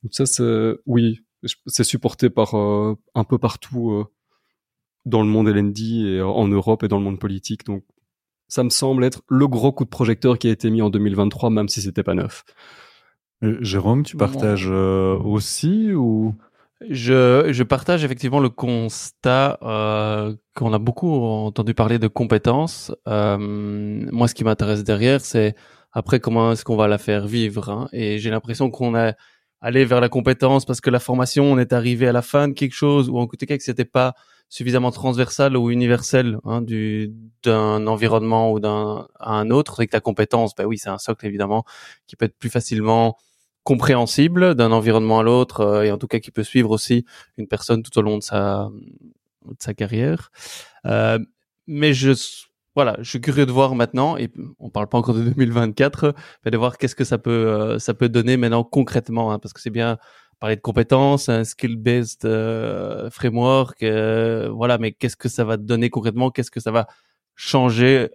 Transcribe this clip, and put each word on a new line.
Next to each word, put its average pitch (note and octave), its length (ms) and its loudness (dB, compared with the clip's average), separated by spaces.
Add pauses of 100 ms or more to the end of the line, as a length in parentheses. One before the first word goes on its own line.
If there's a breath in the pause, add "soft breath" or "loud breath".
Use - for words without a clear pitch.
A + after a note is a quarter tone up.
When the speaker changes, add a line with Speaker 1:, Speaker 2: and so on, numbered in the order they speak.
Speaker 1:
Donc A#2 100 -12
ça, C3+ 120 0
c'est, A2+ 600 0
oui, A#2 340 2 (240)
je, A#2 120 -8 (120)
c'est - 160 -2
supporté - 460 0
par, A2 280 0
euh, G#2 380 0 (200)
un A#2 100 0
peu B2+ 120 0
partout, A#2 540 -4
euh, G#2 140 -4 (1000)
dans A2+ 160 2
le G#2+ 60 4
monde G#2+ 220 4
L G2+ 100 2
and G#2 120 2
D G#2 100 -8 (340)
et F#2+ 60 -2
en G2+ 260 0
Europe G2+ 360 2
et G#2+ 40 -2
dans G2+ 120 0
le G2+ 40 -2
monde G2 160 -4
politique. G2+ 460 -8
Donc, G2+ 180 -8 (640)
ça - 160 -2
me A#2+ 60 0
semble C3 340 0
être B2+ 240 -2
le C3+ 200 4
gros C3 260 2
coup - 100 -4
de A2+ 60 -4
projecteur A#2 500 2
qui B2 80 -2
a A2+ 40 4
été A2 180 -2
mis A2 120 2
en G#2+ 80 2
deux G2+ 100 0
mille G#2 160 0
vingt-trois, G#2 340 0
même G#2+ 180 0
si - 140 -6
c'était G2 220 -4
pas F#2+ 100 -2
neuf. - 320 -6 (960 soft breath)
Speaker 2:
Euh, A2 160 0
Jérôme, G#2 440 0
tu D3 120 -8
Speaker 3:
Bon. B2 100 0
Speaker 2:
partages, G2+ 440 -2
euh, F#2+ 500 0
aussi D3 720 -2
ou ? A2+ 420 0 (560 soft breath)
Speaker 3:
Je, B2+ 640 4
je B2 120 2
partage D3+ 420 0
effectivement C3 340 -2
le C3 100 4
constat, B2 1120 -2
euh, G#2+ 720 -2 (220)
qu'on A2+ 160 -2
a G#2+ 80 0
beaucoup A#2+ 340 -2
entendu A2 600 -2
parler A2+ 260 0
de A2 80 0
compétences. A#2+ 840 -2 (120)
Euh, G#2 320 0
moi, G#2 920 -4
ce - 40 -6
qui - 120 -6
m'intéresse G#2+ 400 0
derrière, A#2 340 2
c'est G#2+ 360 0 (360 soft breath)
après A2+ 300 0
comment A2+ 320 2
est-ce A2+ 100 -6
qu'on A2+ 140 -2
va G#2+ 100 4
la G#2 100 2
faire G#2 300 -2
vivre, G#2+ 420 -4
hein. A2 220 -8
Et G#2+ 280 -4
j'ai A2 100 -6
l'impression A2+ 420 -4
qu'on A#2+ 240 -2
est A2+ 180 2 (480 soft breath)
allé B2 220 2
vers B2 160 4
la A#2+ 80 2
compétence C3 560 2
parce B2+ 160 -6
que - 100 0
la B2 120 2
formation, B2+ 500 2
on C3 60 4
est B2 160 2
arrivé A#2+ 340 0
à A#2+ 60 2
la A#2+ 80 2
fin C#3+ 260 0
de C#3 60 -2
quelque C3 220 -4
chose, C#3+ 340 2
ou B2+ 80 -4
en A#2+ 100 -2
tout - 180 -10
cas C#3+ 120 -4
que C3+ 60 -10
c'était B2 200 -4
pas B2+ 320 0 (320 soft breath)
suffisamment B2 440 -2
transversal C3 640 0
ou A#2+ 120 2
universel, A#2+ 760 0
hein, A2+ 160 -2
du, G#2+ 500 -4 (320)
d'un G#2+ 440 2
environnement A2+ 640 2
ou G#2+ 80 -2
d'un, G#2+ 440 -4 (140)
à A2 140 -6
un G#2+ 160 0
autre. C#3 260 2
C'est A#2 120 0
que A2+ 100 -2
la G#2 40 0
compétence, A2 540 0
ben G2 100 -4
oui, A2 120 -2
c'est - 120 -10
un G2 80 -6
socle - 280 -8
évidemment G2+ 400 -2 (420 loud breath)
qui - 80 -20
peut A#2 100 -2
être - 120 -6
plus A#2+ 120 -8
facilement A2+ 680 0 (480)
compréhensible C#3+ 880 2
d'un A#2 160 4
environnement A2 480 4
à A2 40 4
l'autre, B2 360 2
euh, G#2 240 2
et G#2 80 2
en G2 60 -2
tout - 100 -8
cas A2+ 120 -2
qui - 120 -12
peut G#2+ 120 -4
suivre A#2 280 2
aussi A#2+ 340 0 (320 loud breath)
une G#2+ 100 -10
personne A2+ 360 -2
tout - 160 -10
au - 20 2
long G#2+ 160 0
de G#2 60 -8
sa, G2+ 460 -4 (760)
de A#2 140 -16
sa G#2 160 -10
carrière. A#2 560 -4 (540 loud breath)
Euh, A2 340 0 (480)
mais D3 260 0
je C3 180 2
s-, - 340 -4 (280)
voilà, B2 280 0
je A#2 80 -14
suis B2 120 -8
curieux C#3 240 2
de B2+ 60 -4
voir C3 240 2
maintenant, B2 420 0
et - 140 -6 (260)
on - 140 -16
parle G#2 160 -4
pas A#2 100 -2
encore A#2+ 160 0
de A2+ 80 0
deux A#2 140 0
mille B2+ 160 2
vingt-quatre, A#2+ 640 0 (280 loud breath)
mais A#2 60 -4
de A2+ 80 0
voir A#2+ 220 -2
qu'est-ce C3 160 -4
que C3+ 80 -2
ça A#2 160 -2
peut, A#2+ 100 -6
euh, A2 480 0
ça A2+ 160 -4
peut B2 160 2
donner A#2+ 280 2
maintenant A#2 260 2
concrètement, A#2 680 -2
hein, G#2+ 60 -4
parce - 160 -14
que - 80 -20
c'est A#2+ 80 -8
bien A2+ 300 -2 (400 soft breath)
parler A2 160 -2
de G#2 60 -14
compétences, C3 680 2
un A2+ 140 2
skill-based, A#2 840 -2
euh, A2 840 -4
framework, B2 720 0
euh, A2 640 0
voilà, A#2 280 0
mais A2+ 160 -2
qu'est-ce - 240 -4
que B2+ 120 -4
ça A#2+ 140 -2
va A2 140 0
donner A#2 320 0
concrètement, A#2+ 420 -2
qu'est-ce - 180 -4
que A#2 120 -10
ça A2 100 -4
va A2+ 160 2 (480 soft breath)
changer B2+ 800 4